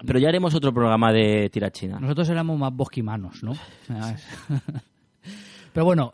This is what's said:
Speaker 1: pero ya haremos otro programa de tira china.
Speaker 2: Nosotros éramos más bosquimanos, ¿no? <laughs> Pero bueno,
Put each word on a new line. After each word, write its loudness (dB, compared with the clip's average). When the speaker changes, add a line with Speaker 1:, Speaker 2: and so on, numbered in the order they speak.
Speaker 1:
pero 2
ya 4
haremos 0
otro 2
programa 4
de 4
tira -2
china. -8
Speaker 2:
Nosotros -2
éramos -2
más -2
bosquimanos, -6
¿no? -6
<laughs> -6
Pero 0
bueno, 2